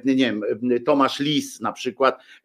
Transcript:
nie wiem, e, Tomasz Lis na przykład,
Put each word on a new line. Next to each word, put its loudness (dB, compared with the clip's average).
nie 2
wiem, 2
e, 2
Tomasz 2
Lis -2
na -4
przykład, -2